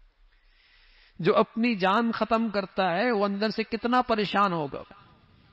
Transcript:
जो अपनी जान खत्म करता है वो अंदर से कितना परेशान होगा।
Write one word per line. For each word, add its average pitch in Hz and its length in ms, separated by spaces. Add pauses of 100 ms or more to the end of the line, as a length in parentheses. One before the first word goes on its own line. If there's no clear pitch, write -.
(1200)
जो 175 140
अपनी 226 420
जान 202 360
खत्म 226 380
करता 190 400
है 202 220
वो 202 120
अंदर 202 260
से 214 140
कितना 240 400
परेशान 202 480
होगा। 151 320 (680)